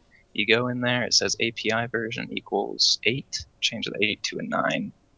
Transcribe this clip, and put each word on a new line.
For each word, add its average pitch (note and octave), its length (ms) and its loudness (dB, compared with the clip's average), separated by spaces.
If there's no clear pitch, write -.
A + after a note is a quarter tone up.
You G#2 140 -2
go A#2 220 4
in B2 120 -2
there, B2 240 2
it - 100 -4
says - 260 2
A A2+ 120 0
P A2 200 -2
I A#2 140 0
version A2+ 460 -4
equals - 720 0
eight, - 400 -2
change A2 260 -2
the - 160 -6
eight G#2 220 2
to - 140 -6
a - 40 -4
nine. - 500 -2